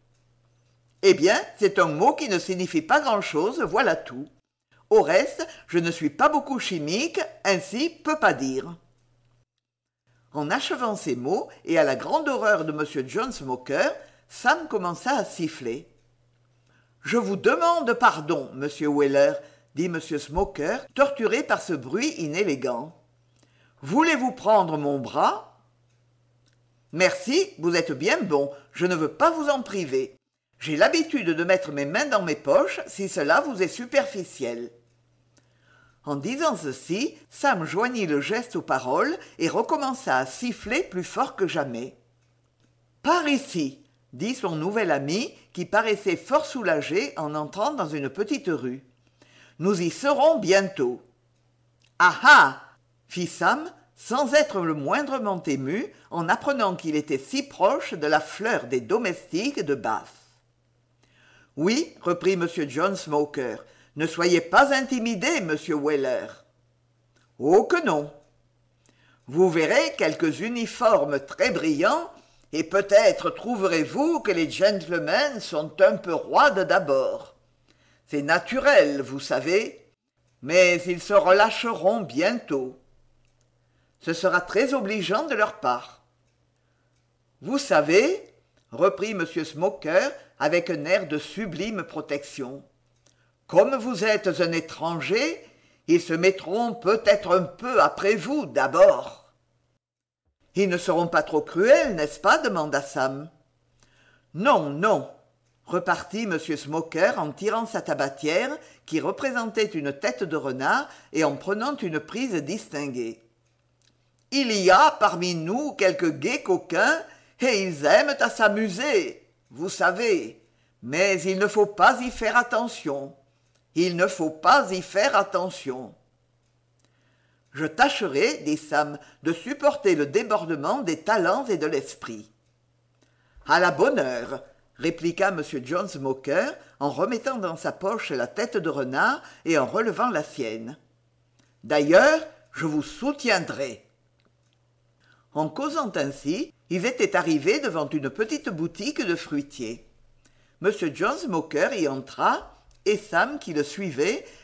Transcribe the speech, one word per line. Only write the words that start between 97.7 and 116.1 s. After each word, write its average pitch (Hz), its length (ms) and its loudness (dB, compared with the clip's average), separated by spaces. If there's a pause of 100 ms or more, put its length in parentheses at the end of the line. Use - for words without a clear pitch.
après 196 320 2
vous 240 320 -4
d'abord. » « 135 840 4 (1200)
Ils 190 160 2
ne 180 80 0
seront 175 280 0
pas 165 160 2
trop 151 200 0
cruels, 240 520 4
n'est-ce 151 240 -4
pas ? » 226 240 4
demanda 156 380 -2
Sam. « 139 500 -4 (1040)
Non, 185 360 2
non », 160 400 2 (560)
repartit 180 600 -4
monsieur 160 300 -4
Smoker 160 640 -2
en 151 120 -4
tirant 214 360 -4
sa 190 160 -6
tabatière, 160 720 -2 (300)
qui 156 140 -2
représentait 220 640 -2
une 143 260 -6
tête 214 320 -4
de 160 120 -4
renard, 139 520 -2 (240)
et 160 100 0
en 143 140 0
prenant 220 400 -4
une 160 240 -4
prise 233 340 -6
distinguée. « 143 880 -6 (1080)
Il 262 200 2
y 190 200 4
a 285 280 8
parmi 180 360 0
nous 208 400 -4
quelques 180 440 0